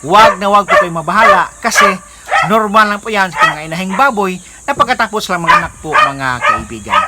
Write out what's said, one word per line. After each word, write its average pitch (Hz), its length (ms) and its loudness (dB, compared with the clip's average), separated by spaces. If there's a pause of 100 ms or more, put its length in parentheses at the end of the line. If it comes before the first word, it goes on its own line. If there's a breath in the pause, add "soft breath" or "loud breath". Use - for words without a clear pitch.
Wag 202 320 6
na 202 80 -4
wag 202 240 2
po - 80 4
kayo 175 160 0
mabahala 175 640 2
kasi 233 240 0 (640 loud breath)
normal 214 400 2
lang 208 160 -4
po 226 80 -10
yan 190 240 -2
sa 320 160 2
mga 156 160 -10
inahing 185 320 -6
baboy 202 400 0 (300 loud breath)
na - 80 -4
pagkatapos 226 560 -2
lang 170 100 -4
manganak - 400 0
po 156 80 -10
mga 135 380 0 (100)
kaibigan. 110 680 -4